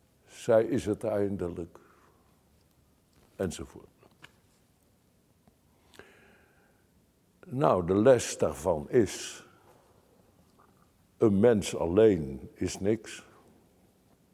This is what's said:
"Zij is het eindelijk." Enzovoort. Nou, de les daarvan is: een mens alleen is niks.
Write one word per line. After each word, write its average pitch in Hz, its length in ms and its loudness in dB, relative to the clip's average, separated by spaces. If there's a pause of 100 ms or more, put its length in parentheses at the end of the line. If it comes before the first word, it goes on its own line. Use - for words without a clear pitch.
(260)
"Zij 113 380 2
is 117 220 -4
het 101 180 -4
eindelijk." 95 760 -6 (1600)
Enzovoort. - 520 -10 (3500)
Nou, 131 400 0
de 92 80 0
les 113 440 4
daarvan 80 520 -2
is: - 520 -2 (1800)
een 101 220 4
mens 110 360 2
alleen 82 800 2
is - 260 -8
niks. - 460 -6 (1080)